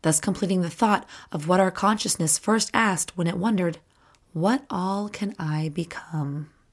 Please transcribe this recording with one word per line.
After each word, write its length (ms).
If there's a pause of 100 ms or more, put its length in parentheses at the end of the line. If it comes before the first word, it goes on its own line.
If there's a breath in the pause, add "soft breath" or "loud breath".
thus 180
completing 420
the 80
thought 380 (240 loud breath)
of 160
what 140
our 100
consciousness 640
first 360
asked 440
when 100
it 100
wondered, 420 (540 soft breath)
"What 360
all 380
can 320
I 300
become?" 800 (240)